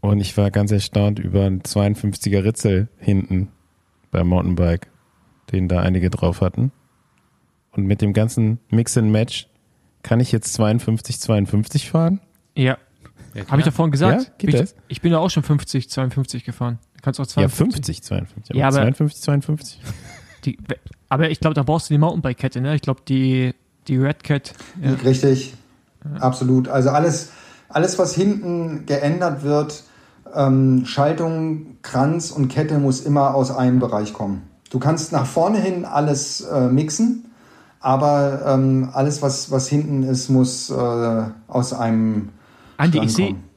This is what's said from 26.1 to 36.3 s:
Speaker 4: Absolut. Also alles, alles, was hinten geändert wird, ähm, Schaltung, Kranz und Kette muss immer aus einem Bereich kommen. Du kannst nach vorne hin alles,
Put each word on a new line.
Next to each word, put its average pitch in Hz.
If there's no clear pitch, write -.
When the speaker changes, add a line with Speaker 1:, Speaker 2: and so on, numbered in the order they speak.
Speaker 4:
Absolut. 127
Also 135
alles, 151
alles, 185
was 180
hinten 170
geändert 147
wird, 147
ähm, 131
Schaltung, 160
Kranz 156
und 139
Kette 151
muss 135
immer 139
aus 131
einem 127
Bereich 110
kommen. 98
Du 131
kannst 156
nach 135
vorne 190
hin 185
alles, 147